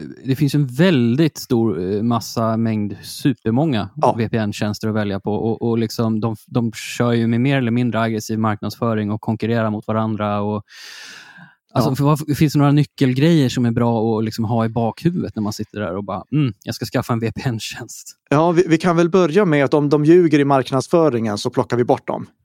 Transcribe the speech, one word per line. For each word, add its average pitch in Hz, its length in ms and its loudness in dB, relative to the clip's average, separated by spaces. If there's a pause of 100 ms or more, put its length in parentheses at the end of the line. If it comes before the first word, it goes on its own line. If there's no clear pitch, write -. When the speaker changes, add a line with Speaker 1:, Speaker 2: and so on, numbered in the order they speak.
(260)
Speaker 1:
det 127 100 0
finns 143 200 0
en 147 120 2
väldigt 135 680 2
stor, 113 440 0 (140)
eh, 101 80 -2
massa, 113 540 -2
mängd, 107 460 -2
supermånga 123 920 -2
Speaker 2:
Ja. 143 220 0
Speaker 1:
V 113 120 -2
P 120 80 -2
N-tjänster 107 500 -4
att 107 80 -2
välja 101 240 -2
på. 104 140 -4
Och, 110 280 -2
och 117 160 0
liksom 110 420 -2
de, 113 160 -2 (120)
de 117 260 -2
kör - 400 -2
ju 117 140 2
med 117 140 2
mer 139 160 2
eller 120 140 0
mindre 117 300 0
aggressiv 110 380 -4
marknadsföring 107 720 -2
och 104 100 -6
konkurrerar 110 480 -2
mot 104 180 -6
varandra. 104 540 -2
Och, 104 220 -4 (1120)
alltså, 139 180 0
Speaker 2:
Ja. 131 40 -4
Speaker 1:
för 139 80 0
vad, 147 340 0
finns 151 160 2
det 151 60 2
några 143 120 4
nyckelgrejer 139 800 2
som 123 160 -2
är 117 60 0
bra 113 480 0
att 113 60 -2
liksom 110 200 -4
ha 113 200 0
i 113 40 -2
bakhuvudet 117 640 -4
när 107 80 -4
man 104 100 -4
sitter - 260 -12
där 90 160 -6
och 104 80 -6
bara, 98 280 -8
"Mm, 139 220 0 (100)
jag 117 120 -6
ska - 100 -8
skaffa 127 280 -2
en 117 60 -2
V 113 160 -4
P - 100 -10
N-tjänst"? - 680 -10 (140)
Speaker 2:
Ja, 160 220 4
vi, 170 160 4
vi 160 100 4
kan 175 200 2
väl 170 120 4
börja 185 360 4
med 147 200 4
att 123 80 0
om 147 160 4
de 147 160 2
ljuger 160 340 6
i 143 60 2
marknadsföringen 131 920 2
så 123 120 -4
plockar 123 280 -2
vi 123 60 4
bort 120 240 0
dem. - 200 -8 (180)